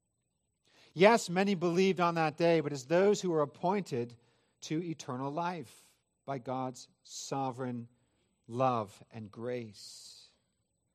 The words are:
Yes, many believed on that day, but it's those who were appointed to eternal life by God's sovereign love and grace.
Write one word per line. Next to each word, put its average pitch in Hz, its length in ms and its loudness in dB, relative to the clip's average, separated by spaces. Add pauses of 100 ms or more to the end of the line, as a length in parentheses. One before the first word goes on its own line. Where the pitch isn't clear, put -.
(960)
Yes, 214 340 6
many 196 240 2
believed 175 460 2
on 170 160 2
that 160 200 0
day, 170 260 4
but 147 120 -6
it's 131 120 -10
those 190 360 4
who 190 80 -2
were 151 140 2
appointed 143 760 -4 (440)
to 160 200 -4
eternal 139 480 -8
life 147 560 -8 (400)
by 139 140 -6
God's 127 480 -8 (160)
sovereign 127 840 -6 (600)
love 117 640 -2
and 110 200 -14
grace. 117 1000 -12 (640)